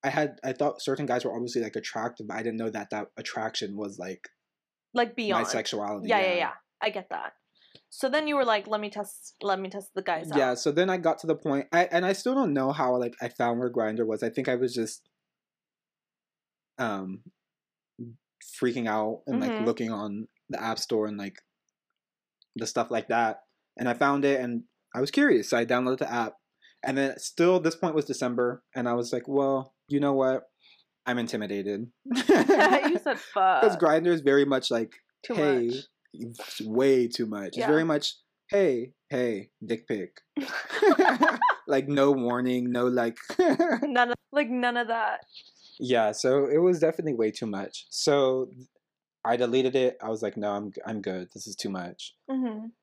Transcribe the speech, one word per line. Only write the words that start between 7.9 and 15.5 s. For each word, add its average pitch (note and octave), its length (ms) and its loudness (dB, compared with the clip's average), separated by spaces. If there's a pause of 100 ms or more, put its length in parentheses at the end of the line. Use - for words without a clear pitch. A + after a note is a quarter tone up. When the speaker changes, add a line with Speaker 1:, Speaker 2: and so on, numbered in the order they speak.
Speaker 2:
So - 200 -4
then D4+ 180 0
you D4 80 0
were C#4 100 2
like, G#3+ 220 0
"Let G#3+ 140 -2
me G#3 80 -6
test, - 520 -12
let G3 180 0
me F#3+ 100 -6
test F#3+ 260 -12
the F#3+ 60 -6
guys E3 300 -4
out." D3 60 0
Speaker 1:
Yeah, C3 180 2
so D3 180 -2
then F3+ 160 2
I F#3 80 0
got E3 220 0
to - 80 -10
the D#3+ 80 2
point, C#3 360 -2
I, E3+ 140 4
and F3+ 200 0
I G3 80 2
still B3 200 -2
don't C4 200 2
know C3+ 180 0
how, C3 260 2
like, A#2+ 240 -2
I A#2+ 80 -6
found A#2+ 300 0
where B2 120 -2
Grindr A2+ 340 0
was. G#2+ 180 -2
I C3+ 60 0
think C3 200 -4
I B2+ 60 2
was B2 180 0
just, A2+ 340 -6 (1700)